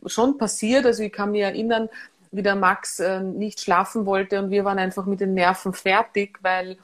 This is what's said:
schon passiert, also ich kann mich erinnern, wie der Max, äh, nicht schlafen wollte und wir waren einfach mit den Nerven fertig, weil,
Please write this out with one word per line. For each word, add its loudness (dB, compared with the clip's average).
schon 2
passiert, 2
also 2
ich -6
kann -4
mich 0
erinnern, 0
wie -4
der 2
Max, 0
äh, -2
nicht -6
schlafen 0
wollte 0
und -4
wir 2
waren 0
einfach -2
mit -2
den 0
Nerven 2
fertig, 0
weil, -2